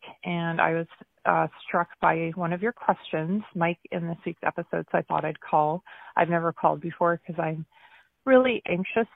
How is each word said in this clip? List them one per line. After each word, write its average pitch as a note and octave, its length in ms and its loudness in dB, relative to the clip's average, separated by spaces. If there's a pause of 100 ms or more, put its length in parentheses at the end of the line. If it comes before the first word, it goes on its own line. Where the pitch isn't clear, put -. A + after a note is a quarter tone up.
(240)
And E3+ 380 -2
I E3 120 4
was, E3 140 -2 (380)
uh, E3 220 2 (200)
struck F3 220 -2 (120)
by E3 340 0
one E3+ 180 -4
of F3+ 100 -6
your A#3 80 -2
questions, F3+ 720 -2 (100)
Mike, E3+ 240 -2 (140)
in E3+ 160 -4
this E3 180 -6
week's E3+ 180 -8
episode, E3 480 -4
so F3 60 0
I E3 60 2
thought D#3 220 -2
I'd D3+ 160 -6
call. D#3 420 0 (320)
I've E3 140 2
never E3+ 240 0
called D#3 280 0
before E3+ 360 0
'cause E3 200 -12
I'm D#3+ 280 -4 (600)
really B3+ 400 6
anxious F#3+ 500 -2